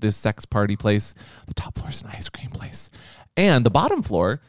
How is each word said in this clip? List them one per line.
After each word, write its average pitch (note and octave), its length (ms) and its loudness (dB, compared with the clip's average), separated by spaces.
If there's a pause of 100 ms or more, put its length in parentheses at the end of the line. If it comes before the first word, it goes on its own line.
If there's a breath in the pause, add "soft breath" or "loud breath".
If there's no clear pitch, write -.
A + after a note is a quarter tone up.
this G#2 160 2
sex - 300 -2
party G#2 280 0
place. G#2 400 0 (320 loud breath)
The - 80 -10
top - 200 -6
floor - 160 -10
is - 120 -8
an A2 100 -16
ice - 160 -10
cream - 220 -14
place. - 400 -12 (460 soft breath)
And E3+ 280 6
the A2+ 60 4
bottom B3 320 2
floor G2+ 460 0